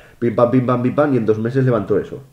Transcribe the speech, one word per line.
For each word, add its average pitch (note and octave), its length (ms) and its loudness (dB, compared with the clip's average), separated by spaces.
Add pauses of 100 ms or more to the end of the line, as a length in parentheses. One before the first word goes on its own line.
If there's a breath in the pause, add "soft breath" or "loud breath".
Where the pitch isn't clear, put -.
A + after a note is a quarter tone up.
(180 loud breath)
Pim, A#2 180 -2
pam, A#2+ 140 2
pim, B2+ 160 2
pam, B2 160 0
pim, A#2+ 120 0
pam, C#3+ 200 2
y - 20 4
en A2+ 100 0
dos G#2+ 120 2
meses C3 260 0
levantó G#2+ 340 0
eso. - 240 -8 (100)